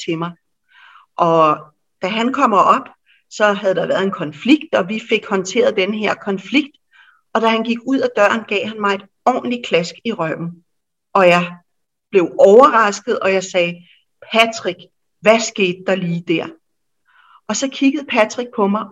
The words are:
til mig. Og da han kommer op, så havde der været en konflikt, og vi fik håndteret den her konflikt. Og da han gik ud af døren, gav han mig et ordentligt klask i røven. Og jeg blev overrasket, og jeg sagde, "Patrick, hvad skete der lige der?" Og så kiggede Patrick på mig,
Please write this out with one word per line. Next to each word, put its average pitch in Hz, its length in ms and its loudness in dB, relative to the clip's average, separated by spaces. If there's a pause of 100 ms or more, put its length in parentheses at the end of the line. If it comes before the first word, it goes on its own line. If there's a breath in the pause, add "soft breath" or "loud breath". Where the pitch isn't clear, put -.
til 165 120 -6
mig. 170 140 -8 (840 soft breath)
Og 160 400 2 (440)
da 185 60 -4
han 226 260 -2
kommer 254 240 2
op, 185 320 2 (400)
så 208 240 0
havde 190 220 -2
der 165 120 -2
været 165 160 -2
en 196 80 -2
konflikt, 180 640 -2
og 190 140 -2
vi 220 200 -6
fik 214 160 -2
håndteret 202 520 -2
den 196 160 -2
her 214 200 -2
konflikt. 208 640 -4 (560 soft breath)
Og 226 80 0
da 226 60 2
han 226 160 0
gik 233 220 -4
ud 269 140 0
af 247 160 -2
døren, 214 320 2
gav 202 200 -4
han 220 140 -10
mig 202 140 0
et 196 100 -10 (200)
ordentligt 247 400 -2
klask 175 300 -2 (100)
i 233 60 -4
røven. 170 400 -6 (640)
Og 190 140 4
jeg 175 280 2 (560)
blev 175 280 0
overrasket, 220 800 4
og 190 140 0
jeg 185 100 0
sagde, 175 320 -2 (560 soft breath)
"Patrick, 226 480 0 (420)
hvad 220 180 6
skete 185 480 -4
der 190 80 0
lige 170 320 -4
der?" 165 200 -2 (1000 soft breath)
Og 208 80 -6
så 269 160 -4
kiggede 277 380 -2
Patrick 240 460 -2
på 202 120 0
mig, 208 240 -2